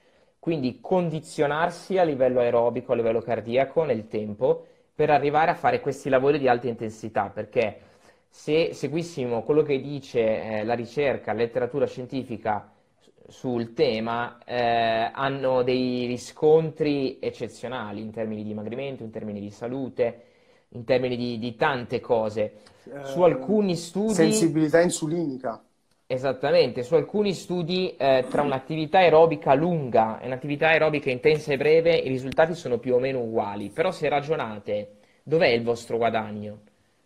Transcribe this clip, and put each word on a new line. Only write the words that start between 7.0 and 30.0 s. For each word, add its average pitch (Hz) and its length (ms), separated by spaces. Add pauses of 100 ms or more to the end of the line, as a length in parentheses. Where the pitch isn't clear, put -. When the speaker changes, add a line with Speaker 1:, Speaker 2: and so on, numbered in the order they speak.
Speaker 1:
perché 107 500 (480)
se - 460
seguissimo 135 680
quello 151 200
che 143 160
dice, 135 400 (400)
eh, 107 60
la 117 100
ricerca, 117 560
la 107 80
letteratura 120 480
scientifica 120 840 (300)
s-, - 100 (200)
sul 117 440
tema, 117 720
eh, 117 680
hanno 135 500
dei 127 420
riscontri 147 1160
eccezionali 117 800
in 110 100
termini 110 320
di 107 60
dimagrimento, 117 540
in 110 60
termini 107 300
di 101 120
salute, 120 720 (500)
in 120 100
termini 127 340
di, 120 220
di 113 160
tante 131 440
cose. 110 540 (500)
Su 135 180
Speaker 2:
Eh, 180 40
Speaker 1:
alcuni 190 500
studi 208 380
Speaker 2:
sensibilità 160 680
insulinica. 156 840 (420)
Speaker 1:
Esattamente, 131 800
su 156 120
alcuni 196 380
studi, 180 600
eh, 135 340
tra 143 120
un'attività 147 580
aerobica 156 540
lunga 135 640